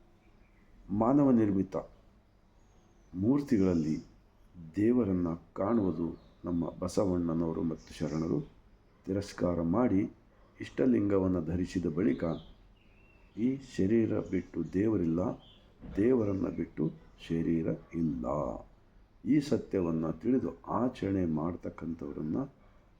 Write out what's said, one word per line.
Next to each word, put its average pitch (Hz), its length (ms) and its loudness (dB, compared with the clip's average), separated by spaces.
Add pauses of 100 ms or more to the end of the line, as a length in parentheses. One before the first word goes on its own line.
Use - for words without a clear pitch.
(880)
ಮಾನವ 131 420 4
ನಿರ್ಮಿತ 101 440 4 (1400)
ಮೂರ್ತಿಗಳಲ್ಲಿ 92 920 2 (680)
ದೇವರನ್ನು 95 680 2 (120)
ಕಾಣುವುದು 92 640 0 (280)
ನಮ್ಮ 85 240 -2 (100)
ಬಸವಣ್ಣನವರು 85 840 -2
ಮತ್ತು 80 300 -6
ಶರಣರು 80 480 -2 (640)
ತಿರಸ್ಕಾರ 90 560 -2
ಮಾಡಿ 95 540 0 (460)
ಇಷ್ಟಲಿಂಗವನ್ನು 98 840 2
ಧರಿಸಿದ 87 400 -2
ಬಳಿಕ 90 380 0 (1120)
ಈ 127 200 0
ಶರೀರ 107 640 2
ಬಿಟ್ಟು 90 540 -4
ದೇವರಿಲ್ಲ, 90 460 2 (760)
ದೇವರನ್ನು 101 540 2
ಬಿಟ್ಟು 80 400 -4 (360)
ಶರೀರ 82 400 0 (260)
ಇಲ್ಲ. 73 320 -2 (1000)
ಈ 139 140 4
ಸತ್ಯವನ್ನು 82 720 0
ತಿಳಿದು 120 540 -2
ಆಚರಣೆ 98 580 -2
ಮಾಡ್ತಕ್ಕಂಥವ್ರನ್ನ 80 1120 -4 (640)